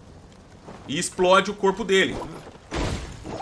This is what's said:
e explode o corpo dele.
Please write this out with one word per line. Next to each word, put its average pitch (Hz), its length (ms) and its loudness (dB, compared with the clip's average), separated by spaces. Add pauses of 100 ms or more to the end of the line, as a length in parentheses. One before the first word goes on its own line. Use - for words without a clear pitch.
(880)
e 135 120 -4
explode 185 520 4
o 202 40 -4
corpo 196 300 0
dele. 180 320 2 (1200)